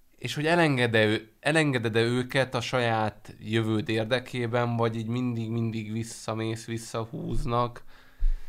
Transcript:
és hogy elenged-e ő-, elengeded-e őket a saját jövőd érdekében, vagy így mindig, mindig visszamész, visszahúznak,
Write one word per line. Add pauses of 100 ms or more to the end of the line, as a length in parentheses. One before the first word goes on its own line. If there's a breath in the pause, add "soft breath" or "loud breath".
(180)
és
hogy
elenged-e
ő-, (100)
elengeded-e
őket
a
saját
jövőd
érdekében,
vagy
így
mindig,
mindig
visszamész,
visszahúznak, (640 loud breath)